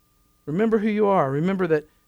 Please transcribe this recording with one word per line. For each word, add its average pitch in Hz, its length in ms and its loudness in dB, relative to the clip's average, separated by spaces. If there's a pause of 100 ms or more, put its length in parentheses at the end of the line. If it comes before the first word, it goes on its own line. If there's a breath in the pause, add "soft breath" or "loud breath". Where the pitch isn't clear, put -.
(440)
Remember 214 340 0
who 208 100 -2
you 208 180 0
are. 175 240 2
Remember 180 380 -2
that 151 200 0 (200)